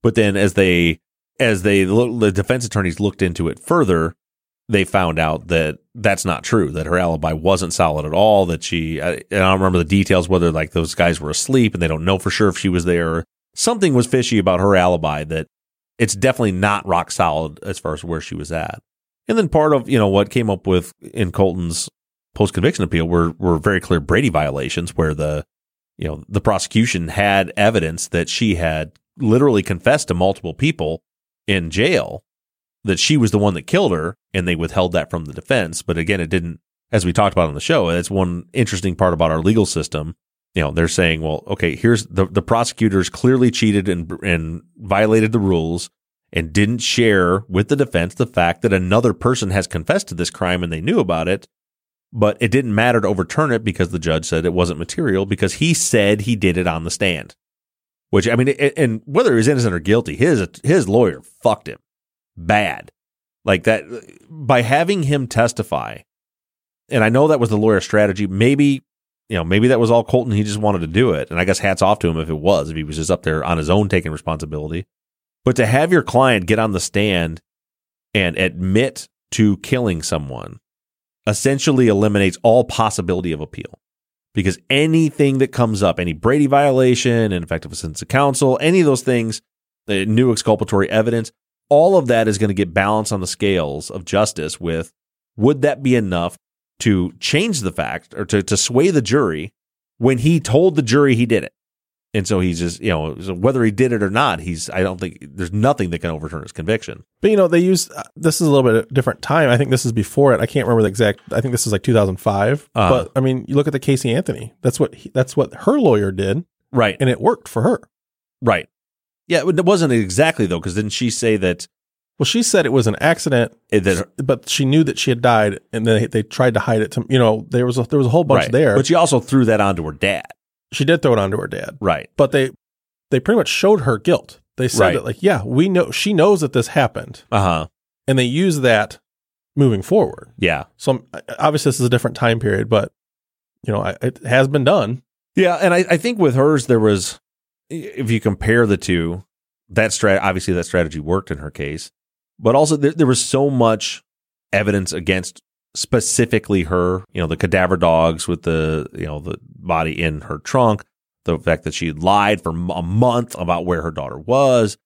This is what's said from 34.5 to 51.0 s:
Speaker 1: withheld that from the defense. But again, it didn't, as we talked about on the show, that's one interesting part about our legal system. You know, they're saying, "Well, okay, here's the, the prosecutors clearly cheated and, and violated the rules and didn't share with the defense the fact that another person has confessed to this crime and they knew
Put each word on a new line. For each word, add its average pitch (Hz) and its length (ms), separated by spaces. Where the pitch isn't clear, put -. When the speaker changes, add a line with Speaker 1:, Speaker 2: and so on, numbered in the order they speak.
Speaker 1:
withheld 85 380
that 82 180
from 82 140
the 73 80
defense. 90 500
But 82 160
again, 90 220
it 80 100
didn't, 85 300
as 104 120
we 90 80
talked 101 220
about 85 140
on 73 60
the 73 60
show, 113 300
that's 87 200
one 90 420
interesting 95 420
part 92 180
about 80 200
our 80 80
legal 101 260
system. 78 480
You 90 80
know, 71 80
they're 82 180
saying, 82 320
"Well, 78 280
okay, 87 260
here's 113 320
the, 95 200
the 98 140
prosecutors 110 720
clearly 123 400
cheated 101 380
and, 87 220
and 82 400
violated 110 560
the 117 80
rules 85 500
and 82 200
didn't 104 260
share 98 680
with 98 200
the 143 80
defense 92 380
the - 120
fact 85 360
that 110 100
another 98 400
person 120 380
has 95 160
confessed 147 420
to - 60
this 82 160
crime 90 320
and 82 100
they 80 80
knew 175 200